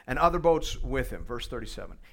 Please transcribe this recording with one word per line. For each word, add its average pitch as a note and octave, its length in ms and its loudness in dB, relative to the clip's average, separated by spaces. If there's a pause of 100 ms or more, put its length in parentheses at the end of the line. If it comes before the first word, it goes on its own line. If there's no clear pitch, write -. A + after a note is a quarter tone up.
And B2+ 120 0
other E3+ 200 6
boats D#3+ 440 2
with B2+ 280 -2
him, E2+ 140 -6
verse A#2+ 220 -6
thirty-seven. G#2+ 500 -10 (160)